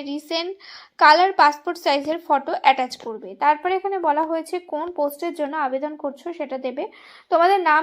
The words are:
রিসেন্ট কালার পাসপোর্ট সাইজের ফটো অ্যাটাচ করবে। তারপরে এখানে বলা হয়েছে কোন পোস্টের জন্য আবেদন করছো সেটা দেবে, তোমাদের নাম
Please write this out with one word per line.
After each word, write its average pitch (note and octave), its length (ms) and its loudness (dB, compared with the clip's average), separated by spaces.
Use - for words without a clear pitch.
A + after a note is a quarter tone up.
রিসেন্ট E4 400 -6
কালার E4 280 8
পাসপোর্ট D4+ 440 2
সাইজের D4 420 0
ফটো C#4 260 0
অ্যাটাচ C4+ 280 2
করবে। A3 260 -12
তারপরে D4+ 360 0
এখানে G4 180 -4
বলা D4+ 220 2
হয়েছে D#4+ 260 -6
কোন D#4 140 -6
পোস্টের D4 420 -4
জন্য D4 140 -6
আবেদন C4+ 260 -6
করছো C#4 240 -10
সেটা C#4 180 -8
দেবে, C4 180 -6
তোমাদের F4+ 280 4
নাম D#4 120 4